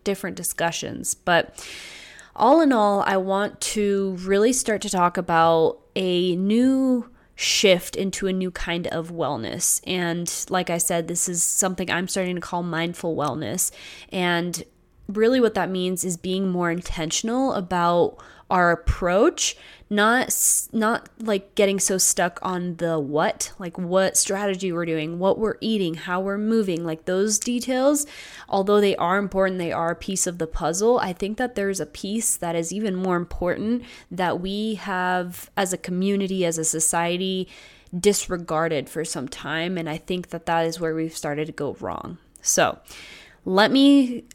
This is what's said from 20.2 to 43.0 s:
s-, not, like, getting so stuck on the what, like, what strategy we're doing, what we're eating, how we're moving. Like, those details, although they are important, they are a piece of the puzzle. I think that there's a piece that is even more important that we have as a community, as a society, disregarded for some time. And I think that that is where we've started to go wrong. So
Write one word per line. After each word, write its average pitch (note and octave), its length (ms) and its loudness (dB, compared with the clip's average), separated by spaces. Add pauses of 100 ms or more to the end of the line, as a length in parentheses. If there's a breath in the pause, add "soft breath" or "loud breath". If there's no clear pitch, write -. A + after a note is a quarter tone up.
s-, - 460 0
not, A3 340 0 (100)
like, G#3+ 380 -4
getting G3 240 4
so F#3+ 180 0
stuck F3+ 440 0
on F3+ 340 -4
the E3 240 0
what, D3 580 -2
like, F3 200 -12
what F#3 400 2
strategy G3 520 0
we're E3+ 160 -2
doing, D#3+ 320 -2
what F#3+ 220 2
we're G#3+ 220 -2
eating, G3 320 0
how F3+ 260 -4
we're G3 180 -4
moving. G#3 460 0
Like, D#3+ 220 -6
those G3+ 340 0
details, C4 640 0 (440 loud breath)
although G3+ 320 2
they G3 160 2
are F3+ 200 0
important, F#3+ 420 0
they E3+ 120 -2
are E3 200 -2
a E3+ 40 -4
piece F#3 320 -4
of F3 120 -6
the D#3+ 80 -4
puzzle. F#3+ 520 0
I F#3 140 -2
think G3+ 240 -6
that B3 180 -4
there's G3 240 -2
a D3+ 60 -6
piece G#3+ 500 -4
that E3+ 180 -4
is E3+ 200 -2
even G#3 200 -2
more F#3 220 0
important F3+ 680 -2 (260 loud breath)
that F3 300 -2
we G#3 340 -4
have F3+ 800 -4
as F#3 160 -2
a F3 60 -4
community, F#3+ 680 -2
as E3 120 0
a D#3+ 80 -2
society, F3 800 0 (500 loud breath)
disregarded E3+ 920 0
for E3 160 -4
some C#3+ 240 -6
time. E3 480 -4
And E3 120 -6
I D#3 60 -4
think F3+ 360 -6
that E3+ 160 -10
that E3 180 2
is E3 160 -4
where D#3+ 120 -2
we've D#3+ 220 -4
started D3+ 300 -4
to F3 80 -8
go C#3 260 -6
wrong. G2+ 380 -8 (240)
So - 380 2 (680 loud breath)